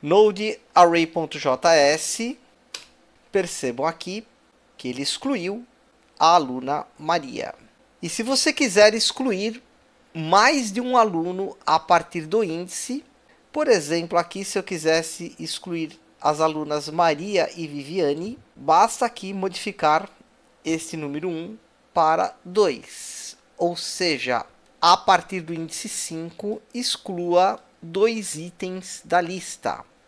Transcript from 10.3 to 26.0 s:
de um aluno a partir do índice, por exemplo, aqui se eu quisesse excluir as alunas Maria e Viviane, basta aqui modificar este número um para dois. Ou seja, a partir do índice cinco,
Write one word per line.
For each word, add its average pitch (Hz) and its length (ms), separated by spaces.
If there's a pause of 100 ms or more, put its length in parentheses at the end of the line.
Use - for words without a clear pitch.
de 202 100
um 254 160
aluno 185 600 (100)
a 156 120
partir 165 480
do 208 180
índice, 180 600 (460)
por 302 180
exemplo, 170 500
aqui 180 260
se - 140
eu 185 40
quisesse 165 760
excluir 165 600 (220)
as 151 200
alunas 151 480
Maria 165 680
e 170 100
Viviane, 160 720 (160)
basta 165 520
aqui 196 260
modificar 185 760 (560)
este 160 320
número 151 320
um 175 280 (360)
para 165 520
dois. - 920 (200)
Ou 175 200
seja, 131 680 (360)
a 175 160
partir 185 440
do 165 140
índice 165 340
cinco, 165 720 (140)